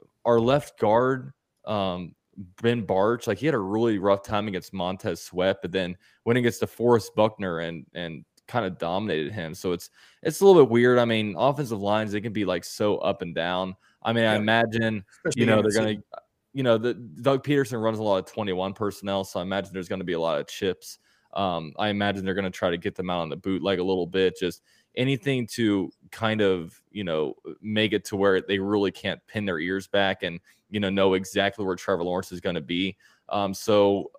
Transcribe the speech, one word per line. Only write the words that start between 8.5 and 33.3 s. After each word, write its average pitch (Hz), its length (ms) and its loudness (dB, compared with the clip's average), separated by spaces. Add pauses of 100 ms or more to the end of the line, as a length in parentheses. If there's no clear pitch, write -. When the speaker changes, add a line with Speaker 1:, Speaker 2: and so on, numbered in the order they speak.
Speaker 1:
dominated 85 600 -4
him. 82 220 -8
So 90 180 -4
it's, - 180 -8 (320)
it's - 180 -4
a 196 60 8
little 180 180 12
bit 113 60 2
weird. 120 280 6
I 120 60 6
mean, 110 320 0
offensive 123 440 0
lines, 104 320 0
they 104 80 -2
can 110 120 -8
be, 101 120 -2
like, 90 200 -2
so 104 340 -2
up 95 240 -4
and 85 120 -8
down. 92 420 -4 (260)
I 113 100 0
mean, 117 120 2
I 110 80 4
Speaker 2:
Yep. 107 80 2
Speaker 1:
imagine, 110 640 0 (220)
Speaker 2:
Especially 135 140 -2
Speaker 1:
you 113 60 4
know, 107 160 6
they're 107 200 2
Speaker 2:
N 107 60 0
F - 20 0
C. 107 60 -2
Speaker 1:
gonna, - 60 -12 (520)
you 135 80 -4
know, 117 160 4
the, 117 160 -2
Doug 123 500 -2
Peterson 135 340 0
runs 110 200 0
a 110 40 -4
lot 101 160 2
of 92 140 -8
twenty-one 98 400 -4
personnel, 98 520 -4
so - 160 -8
I - 20 -4
imagine 95 320 -4
there's 90 140 -8
gonna 95 160 -6
be 87 100 -4
a 82 60 -2
lot 82 200 0
of 73 60 -6
chips. - 520 -6 (360)
Um, 85 440 -4
I 107 100 0
imagine 101 360 -2
they're 95 100 -2
gonna 95 160 -4
try 92 200 -2
to 87 80 -2
get 95 160 -6
them 92 160 -6
out 90 100 -2
on 82 80 -4
the 73 80 -8
bootleg 92 420 -2
a 90 60 -2
little 92 220 -2
bit, 92 320 0
just 87 240 -4 (320)
anything 127 540 -2
to 101 420 0 (200)
kind 110 300 -2
of, 92 400 0 (100)
you 101 140 -10
know, 78 300 -2 (260)
make 107 320 0
it 101 140 0
to 107 100 -6
where 95 240 4
they 101 180 -2
really 101 320 2
can't 92 360 -6
pin 107 180 -6
their 90 140 -2
ears 92 280 -4
back 98 360 0
and, 85 180 -6 (300)
you 104 100 -4
know, 101 80 0
know 98 240 4
exactly 98 540 0
where 92 100 -2
Trevor 87 280 -2
Lawrence 90 280 -4
is 87 80 -10
gonna 87 220 -4
be. 90 340 -4 (320)
Um, 101 240 -2